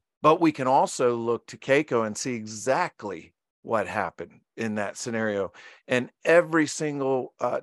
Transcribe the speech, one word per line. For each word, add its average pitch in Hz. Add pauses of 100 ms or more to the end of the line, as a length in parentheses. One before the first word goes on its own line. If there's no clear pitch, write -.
(220)
but 165
we 160
can 131
also 131
look 117
to 120
Keiko 135
and 107
see 131
exactly 110 (300)
what 104
happened 90 (140)
in 110
that 104
scenario. 110 (360)
And 127 (140)
every 165
single, 135
uh, 123